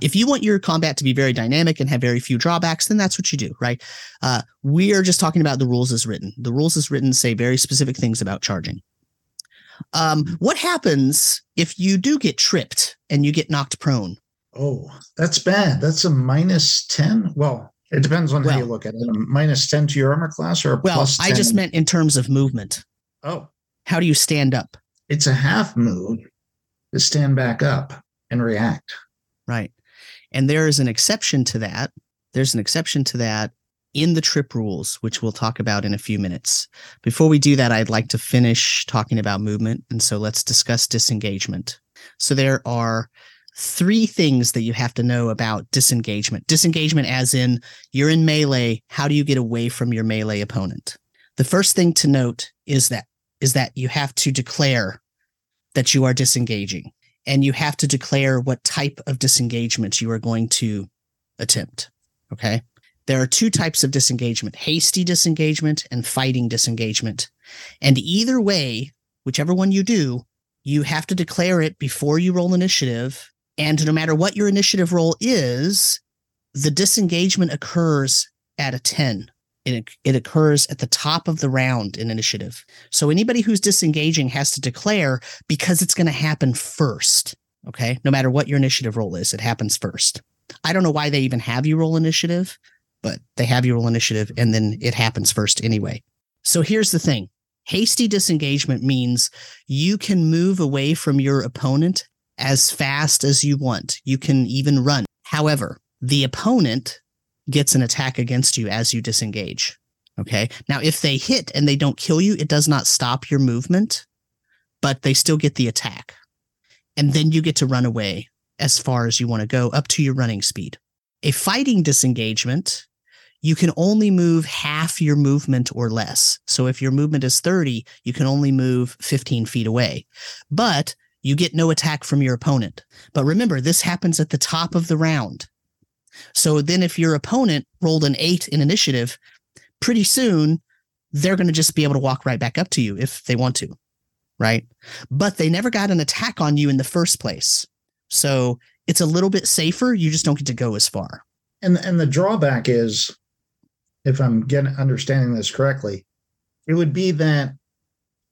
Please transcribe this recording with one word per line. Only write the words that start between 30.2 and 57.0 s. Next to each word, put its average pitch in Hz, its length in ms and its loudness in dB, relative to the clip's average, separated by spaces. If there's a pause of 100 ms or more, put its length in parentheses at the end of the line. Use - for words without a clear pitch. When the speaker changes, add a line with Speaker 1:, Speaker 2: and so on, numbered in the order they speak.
Speaker 1:
And 135 180 0
there 156 200 2
is 143 100 2
an 135 100 2
exception 135 580 0
to - 120 -4
that. 110 320 -6 (420)
There's 131 220 0
an 117 60 0
exception 151 440 -2
to - 140 -4
that 107 320 -2 (420)
in 160 220 2
the 160 80 2
trip - 320 -2
rules, 104 480 -4
which 113 180 -6
we'll 110 120 -2
talk 113 260 -4
about 104 260 -2
in 101 80 -2
a 101 60 -2
few 107 200 -4
minutes. - 500 -4 (340)
Before 156 260 4
we 156 100 6
do 143 180 4
that, 123 160 2
I'd 110 180 0
like 110 180 0
to 113 100 -2
finish - 680 2
talking 110 320 -2
about 101 240 -2
movement. 110 480 -4
And 113 120 -2
so - 140 -2
let's 107 280 -4
discuss - 420 0
disengagement. 104 920 -4 (380)
So - 160 0
there 135 320 2
are 117 440 -2 (460)
three 214 500 0
things 135 460 2
that 120 100 -2
you 113 120 -2
have 120 200 -4
to 120 80 -2
know 120 260 0
about 110 440 -4
disengagement. 110 760 0
Disengagement 156 600 2
as 127 260 0
in 123 260 2 (320)
you're 139 160 2
in 160 160 4
melee. 135 640 2
How 147 200 -4
do 147 60 2
you 147 100 2
get 143 140 2
away 117 300 -2
from 120 240 -4
your 110 120 -2
melee 107 360 -2
opponent? - 560 -8 (400)
The 131 80 2
first 185 320 2
thing 175 180 4
to - 140 2
note 127 420 0 (140)
is 135 240 0
that, 113 160 -6 (380)
is 135 120 2
that 131 200 0
you 127 140 -4
have 143 260 -4
to - 160 0
declare 127 720 0 (720)
that 131 200 2
you 135 100 4
are 127 100 4
disengaging, 113 800 -2 (340)